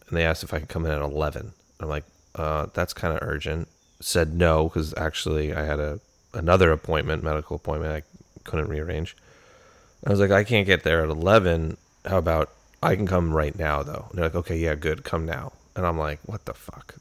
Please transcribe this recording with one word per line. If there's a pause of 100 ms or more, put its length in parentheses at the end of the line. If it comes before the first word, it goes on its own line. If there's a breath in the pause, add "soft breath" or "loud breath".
and
they
asked
if
I
could
come
in
at
eleven. (260)
I'm
like, (300)
"Uh,
that's
kinda
urgent." (320)
Said
no,
'cause
actually
I
had
a, (340)
another
appointment,
medical
appointment
I (400)
couldn't
rearrange. (920 soft breath)
I
was
like,
"I
can't
get
there
at
eleven. (300)
How
about (320)
I
can
come
right
now,
though?"
And
they're
like,
"Okay,
yeah,
good.
Come
now." (240)
And
I'm
like,
"What
the
fuck?